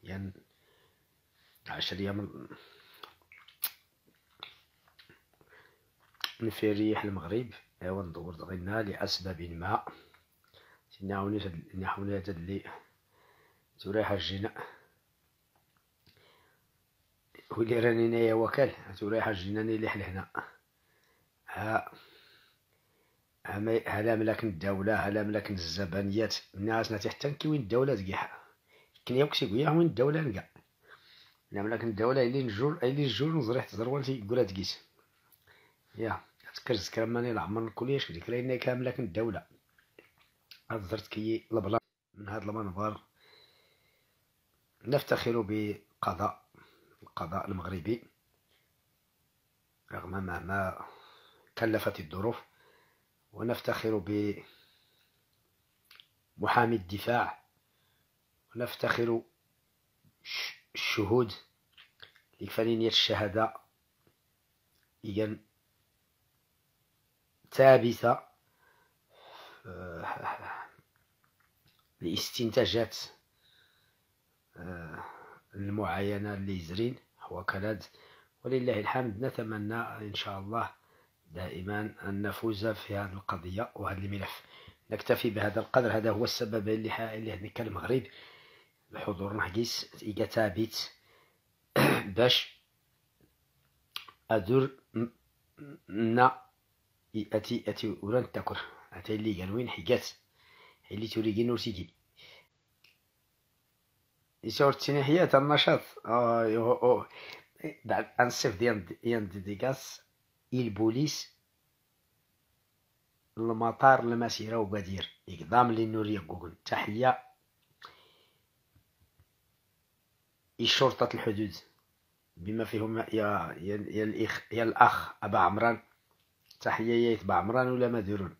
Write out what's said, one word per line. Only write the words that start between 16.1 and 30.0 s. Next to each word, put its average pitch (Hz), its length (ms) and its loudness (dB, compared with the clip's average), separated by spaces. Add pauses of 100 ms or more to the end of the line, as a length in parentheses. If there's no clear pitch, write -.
ولي 117 300 2
راني 117 280 4
نايا 117 260 4
وكال، 113 640 0
تريح 110 300 -2
الجنة 101 320 -4
اللي 110 280 -2
حل 101 140 -6
هنا. 90 280 -8 (1200)
ها، 107 440 -4 (1500)
ها 98 120 -4
ما، 113 280 2
ها 101 160 -2
لا 113 140 4
ملاك 107 280 2
الدولة، 98 640 0
ها 101 40 0
لا 107 120 0
ملاك 104 280 -2
الزبانيات. 98 840 -2 (180)
الناس 110 380 0
ناتي 107 180 -2
حتى 143 200 -4
كي 151 180 -4
وين 151 120 2
الدولة 127 340 2
تقيح. 95 460 -6 (680)
كنيا 127 160 4
وكسي 147 220 0
قويا 127 240 2
وين 170 160 6
الدولة 147 340 2